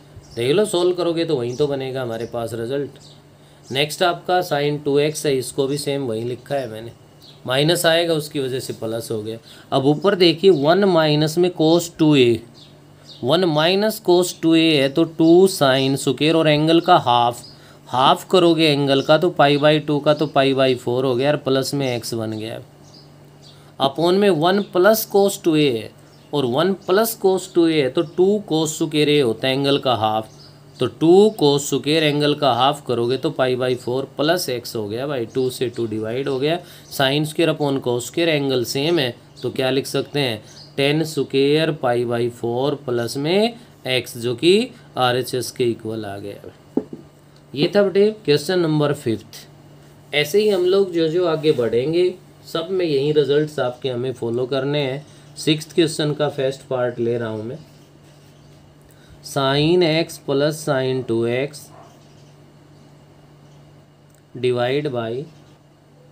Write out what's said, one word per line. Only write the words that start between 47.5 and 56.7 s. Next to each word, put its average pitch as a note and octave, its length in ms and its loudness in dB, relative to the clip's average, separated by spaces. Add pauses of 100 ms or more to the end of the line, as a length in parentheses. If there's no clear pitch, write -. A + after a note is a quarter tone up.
ये D3+ 220 -2
था G#3 80 4
बेटे G3 260 2 (160)
question D3+ 340 2
number D3+ 360 2
fifth। - 1200 -10
ऐसे D3+ 260 2
ही G#3+ 80 2
हम F3+ 160 2
लोग F#3+ 260 2
जो E3 160 0
जो F3 200 0
आगे D3+ 260 0
बढ़ेंगे C3 600 0 (320)
सब E3 260 -6
में F#3 140 -2
यही D3 260 0
results D3+ 480 0
आपके B2 300 -4
हमें B2 240 -6
फॉलो A#2+ 320 -4
करने C#3 360 -2
हैं। C#3 240 -6 (320)
sixth - 380 -4
question D#3 380 0
का D3 160 -2
first C3+ 320 -4
part B2 380 -4